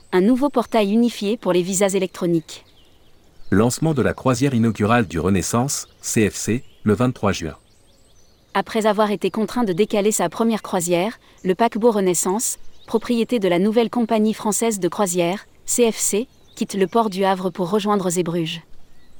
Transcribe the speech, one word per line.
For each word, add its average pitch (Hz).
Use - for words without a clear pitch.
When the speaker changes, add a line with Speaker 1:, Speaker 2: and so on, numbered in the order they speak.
Speaker 1:
un 185
nouveau 254
portail 220
unifié 220
pour 180
les 180
visas 190
électroniques. 180
Speaker 2:
Lancement 123
de 131
la 92
croisière 127
inaugurale 113
du 82
Renaissance, 98
C 107
F -
C, 113
le 104
vingt-trois 113
juin. 78
Speaker 1:
Après 208
avoir 208
été 190
contraint 220
de 190
décaler 208
sa 185
première 226
croisière, 175
le 185
paquebot 233
Renaissance, 190
propriété 233
de 190
la 175
nouvelle 220
compagnie 220
française 220
de 175
croisière, 180
C 233
F -
C, 208
quitte -
le 190
port 220
du 190
Havre 185
pour 175
rejoindre 202
Zeebrugge. 170